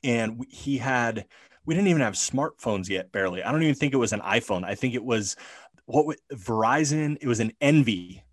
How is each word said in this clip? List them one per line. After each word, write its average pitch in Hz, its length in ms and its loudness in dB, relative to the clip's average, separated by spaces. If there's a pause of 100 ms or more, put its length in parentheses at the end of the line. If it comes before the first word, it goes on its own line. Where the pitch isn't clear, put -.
and 113 340 0
w-, 127 120 -12
he 139 280 -4
had, 117 480 -2 (400)
we 160 80 0
didn't 196 140 2
even 165 120 4
have 110 140 0
smartphones 110 720 -4
yet, 92 240 -4
barely. 92 300 -2
I - 100 -4
don't 156 100 2
even 151 120 4
think 139 180 0
it 135 60 2
was 113 160 2
an 104 60 -4
iPhone. 95 440 0
I 92 120 -4
think 123 180 -2
it 117 100 -6
was, 110 320 -2 (500)
what 151 200 2
wa-, 311 80 -4 (180)
Verizon. 139 880 0
It - 60 -6
was 117 140 0
an 110 200 0
Envy. 113 640 2 (100)